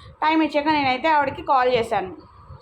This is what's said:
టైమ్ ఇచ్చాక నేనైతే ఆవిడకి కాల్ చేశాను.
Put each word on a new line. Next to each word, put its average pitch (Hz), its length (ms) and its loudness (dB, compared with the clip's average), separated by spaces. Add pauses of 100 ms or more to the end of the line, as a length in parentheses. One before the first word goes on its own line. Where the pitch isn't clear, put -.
(100)
టైమ్ 320 320 0
ఇచ్చాక 294 260 0
నేనైతే 277 400 0
ఆవిడకి 294 340 0
కాల్ 254 300 2
చేశాను. 202 640 -4 (240)